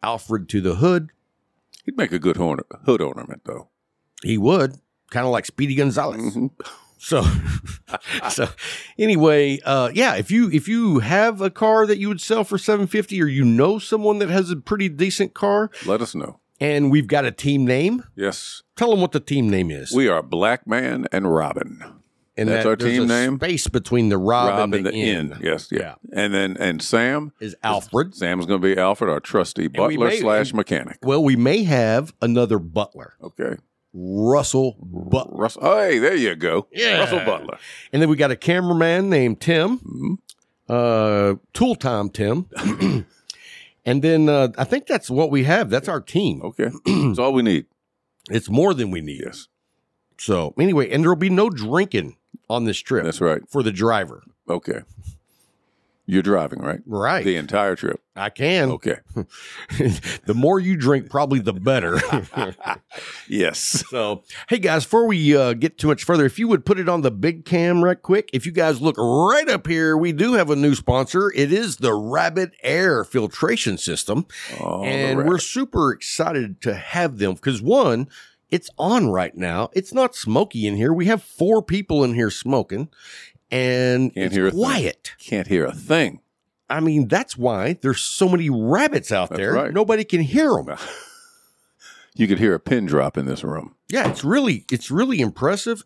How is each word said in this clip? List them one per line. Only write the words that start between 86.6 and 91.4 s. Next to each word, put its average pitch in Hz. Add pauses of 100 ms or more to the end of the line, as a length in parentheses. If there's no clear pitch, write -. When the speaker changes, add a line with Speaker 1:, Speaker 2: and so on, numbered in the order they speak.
Speaker 1:
I 147
mean, 151
that's 196
why 120
there's 139
so -
many 170
rabbits 139
out 92
Speaker 2:
That's -
Speaker 1:
there. -
Speaker 2:
right. 139
Speaker 1:
Nobody 214
can 175
hear 208
'em. 69
Speaker 2:
<laughs> - (1300)